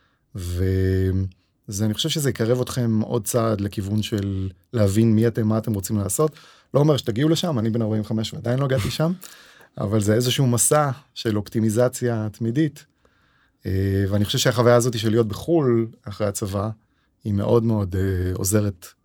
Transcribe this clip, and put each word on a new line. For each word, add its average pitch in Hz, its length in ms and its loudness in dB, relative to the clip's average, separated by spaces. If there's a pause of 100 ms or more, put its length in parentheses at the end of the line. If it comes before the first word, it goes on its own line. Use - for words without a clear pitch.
(340)
וזה, 95 1500 -2
אני 107 100 0
חושב - 140 -4
שזה 143 220 -2
יקרב 120 300 0
אתכם 117 400 0
עוד 117 240 -2
צעד 113 360 0
לכיוון 101 420 -2
של 98 480 -4 (220)
להבין 110 400 4
מי 110 140 4
אתם, 113 220 0
מה 110 100 2
אתם 110 160 -4
רוצים 104 240 -4
לעשות. 147 340 0 (420)
לא 135 60 6
אומר 147 160 4
שתגיעו 123 320 -2
לשם, 160 300 0
אני 113 120 0
בן 113 120 0
ארבעים 110 200 0
וחמש 110 320 -4
ועדיין 117 240 -2
לא 139 60 0
הגעתי 131 260 0
שם, 160 220 -2 (340)
<laughs> - 320 -20
אבל 104 220 0
זה 107 140 2
איזשהו 127 320 2
מסע 139 440 2 (240)
של 107 220 -2
אופטימיזציה 113 960 0
תמידית. 127 520 -4 (840)
אה, 98 420 0
ואני 104 160 2
חושב 127 140 -4
שהחוויה 120 380 4
הזאת 120 220 0
של 110 120 -2
להיות 113 180 2
בחו"ל 120 600 0 (140)
אחרי 107 240 -6
הצבא, 101 440 -4 (540)
היא 110 80 -2
מאוד, 110 320 4
מאוד, 104 320 0
אה, 92 380 0
עוזרת 104 520 -2 (180)